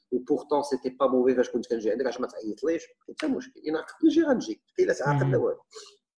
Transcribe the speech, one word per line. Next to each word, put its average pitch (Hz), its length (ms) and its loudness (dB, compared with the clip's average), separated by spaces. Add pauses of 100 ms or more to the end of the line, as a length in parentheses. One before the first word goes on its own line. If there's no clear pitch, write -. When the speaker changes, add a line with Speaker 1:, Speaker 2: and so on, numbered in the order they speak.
(100)
Speaker 1:
و 127 80 0
بورتون 143 440 -2
سيتي 143 260 -4
با 131 180 2
موفي 127 280 4
فاش 123 160 2
كنت 117 160 -4
كنجي 110 240 -2
عندك، 123 160 -2
علاش 120 140 -4
ما 120 60 -2
تعيطليش؟ 131 560 -4 (260)
قلت - 140 -10
له 311 80 -2
مشكل، 254 300 -6
الا - 180 -4
عقلت - 260 -4
نجي 320 180 6
غنجي، 240 440 0
حتى - 160 -2
الا - 100 2
تعاقدنا 135 460 2
Speaker 2:
مم. 120 60 2
Speaker 1:
والو. - 180 -2 (580)